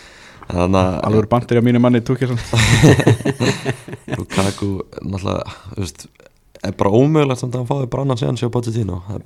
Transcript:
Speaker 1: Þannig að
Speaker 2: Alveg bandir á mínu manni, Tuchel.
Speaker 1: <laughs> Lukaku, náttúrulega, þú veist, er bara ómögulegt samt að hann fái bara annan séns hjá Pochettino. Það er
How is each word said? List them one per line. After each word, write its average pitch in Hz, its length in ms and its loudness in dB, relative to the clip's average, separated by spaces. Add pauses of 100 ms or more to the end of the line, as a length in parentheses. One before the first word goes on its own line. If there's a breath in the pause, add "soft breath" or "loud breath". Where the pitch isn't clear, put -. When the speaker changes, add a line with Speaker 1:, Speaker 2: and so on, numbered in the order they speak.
(420 loud breath)
Speaker 1:
Þannig 90 380 0
að 92 180 2 (100)
Speaker 2:
Alveg 107 240 2
bandir 120 280 2
á 110 40 2
mínu 120 160 4
manni, 123 240 4
Tuchel. 127 300 -2 (880)
Speaker 1:
<laughs> - 960 -4
Lukaku, 101 520 -4 (280)
náttúrulega, 95 560 -6 (180 loud breath)
þú - 80 -14
veist, 90 260 -8 (580)
er 98 160 -6
bara 101 120 2
ómögulegt 135 500 2
samt 123 140 -6
að 127 80 -4
hann 120 60 -10
fái 139 220 -4
bara 127 140 -4
annan 131 140 -2
séns 131 240 -4
hjá 120 80 -2
Pochettino. 110 560 -4
Það 101 120 -8
er - 60 -18